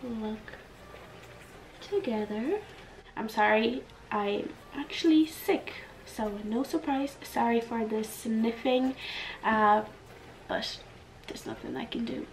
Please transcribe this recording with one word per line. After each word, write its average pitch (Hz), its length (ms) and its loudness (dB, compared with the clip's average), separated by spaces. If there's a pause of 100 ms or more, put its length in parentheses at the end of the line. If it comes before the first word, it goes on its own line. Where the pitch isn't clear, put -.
look 220 480 -6 (1300)
together. 226 800 0 (560)
I'm 220 120 -4
sorry, 220 540 4 (300)
I'm 208 380 0 (220)
actually 311 540 4
sick, - 460 -2 (340)
so 214 240 -4 (140)
no 226 180 0
surprise. 277 640 0
Sorry 233 360 4
for 233 240 -2
the 220 200 0
sniffing, 233 920 2 (480)
uh, 214 400 6 (640)
but - 320 -4 (480)
there's - 180 -12
nothing - 320 -8
I 233 100 -4
can 233 180 -4
do. 247 280 -6